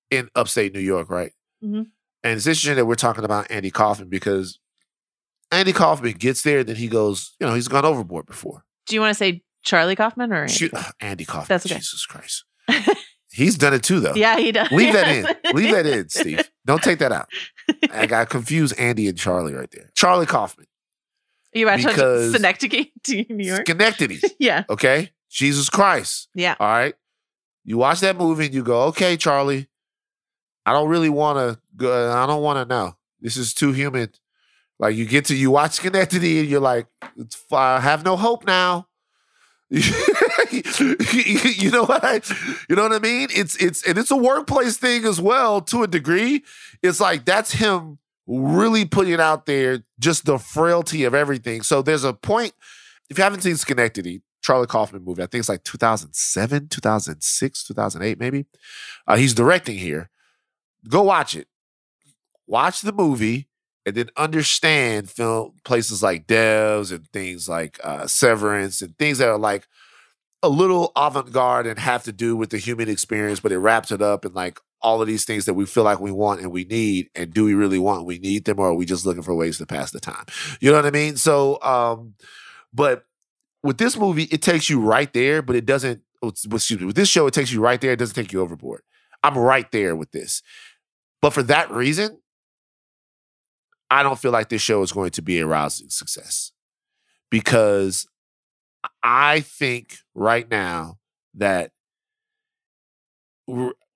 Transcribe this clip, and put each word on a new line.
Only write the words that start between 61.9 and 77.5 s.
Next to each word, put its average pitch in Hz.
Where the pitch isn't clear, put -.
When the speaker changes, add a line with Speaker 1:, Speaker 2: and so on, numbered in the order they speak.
Speaker 1:
Watch 143
the 208
movie 135
and 101
then 117
understand 143
film, 113
places 113
like 90
Devs 107
and 82
things 92
like, 82
uh, 73
Severance 104
and 87
things 147
that 127
are, 107
like, 104
a 180
little 175
avant-garde 127
and 110
have 123
to 113
do 117
with 110
the 107
human 113
experience, 104
but 107
it 92
wraps 110
it 104
up 101
in, 95
like, 92
all 113
of 110
these 110
things 107
that 98
we 98
feel 117
like 104
we 98
want 101
and 92
we 92
need, 104
and 85
do 107
we 104